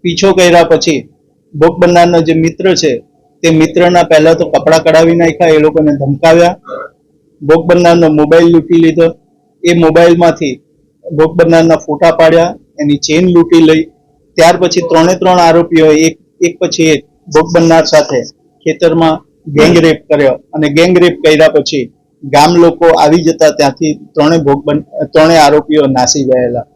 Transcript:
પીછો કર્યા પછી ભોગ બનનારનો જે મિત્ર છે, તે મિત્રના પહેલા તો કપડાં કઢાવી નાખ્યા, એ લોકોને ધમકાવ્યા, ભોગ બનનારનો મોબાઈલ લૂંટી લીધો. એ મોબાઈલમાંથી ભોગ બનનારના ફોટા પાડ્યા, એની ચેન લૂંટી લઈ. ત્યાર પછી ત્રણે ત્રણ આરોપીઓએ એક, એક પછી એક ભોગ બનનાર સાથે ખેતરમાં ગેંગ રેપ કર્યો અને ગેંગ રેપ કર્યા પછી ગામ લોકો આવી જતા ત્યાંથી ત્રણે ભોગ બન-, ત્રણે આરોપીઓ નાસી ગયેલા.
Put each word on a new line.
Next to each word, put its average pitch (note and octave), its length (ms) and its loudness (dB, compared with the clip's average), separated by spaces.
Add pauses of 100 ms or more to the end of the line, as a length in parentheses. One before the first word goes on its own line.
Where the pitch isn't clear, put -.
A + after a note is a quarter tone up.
પીછો F3 300 -2
કર્યા E3+ 380 2
પછી D#3 280 -2 (540)
ભોગ D#3+ 260 0
બનનારનો F3 420 2
જે E3 120 -2
મિત્ર E3 420 -2
છે, D3+ 160 -4 (520)
તે E3 80 -2
મિત્રના F3 520 0
પહેલા D#3+ 300 2
તો E3 120 -2
કપડાં D#3 380 0
કઢાવી E3 320 2
નાખ્યા, E3 400 0
એ D3+ 40 2
લોકોને D3+ 340 0
ધમકાવ્યા, D#3+ 640 0 (840)
ભોગ D#3 240 0
બનનારનો E3+ 440 2
મોબાઈલ D#3 420 2
લૂંટી E3 320 0
લીધો. D#3+ 240 0 (560)
એ F3 160 -2
મોબાઈલમાંથી E3 760 0 (500)
ભોગ D#3+ 300 -2
બનનારના E3 500 2
ફોટા D#3+ 260 0
પાડ્યા, E3 420 2 (260)
એની D3 280 -2
ચેન E3 240 0
લૂંટી E3+ 380 2
લઈ. D#3+ 140 0 (540)
ત્યાર F3 200 2
પછી F3 320 -2
ત્રણે E3+ 260 0
ત્રણ F3+ 300 0
આરોપીઓએ D#3+ 600 2
એક, D#3 100 -4 (260)
એક E3+ 180 -2
પછી D#3+ 340 -2
એક C#3+ 80 -4 (260)
ભોગ D#3 260 -2
બનનાર E3 320 2
સાથે C#3+ 360 -2 (440)
ખેતરમાં D#3+ 500 -2 (320)
ગેંગ D3+ 320 0
રેપ D#3+ 280 0
કર્યો C#3 280 0 (180)
અને D3+ 160 -4
ગેંગ F3 300 2
રેપ F3 200 2
કર્યા D#3 360 2
પછી C#3+ 280 -4 (400)
ગામ C#3+ 320 0
લોકો E3+ 320 2 (120)
આવી D#3+ 240 0
જતા D#3 280 0
ત્યાંથી D3 420 -4 (200)
ત્રણે D#3 240 0
ભોગ C#3+ 280 -2
બન-, D3+ 220 -6 (260)
ત્રણે E3 240 2
આરોપીઓ D3+ 500 2
નાસી C3 360 -2
ગયેલા. B2 420 -4 (100)